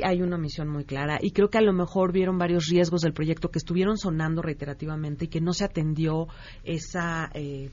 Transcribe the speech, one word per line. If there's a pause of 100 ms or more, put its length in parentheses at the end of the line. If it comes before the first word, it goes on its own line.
hay
una
omisión
muy
clara
y
creo
que
a
lo
mejor
vieron
varios
riesgos
del
proyecto
que
estuvieron
sonando
reiterativamente
y
que
no
se
atendió (360)
esa,
eh,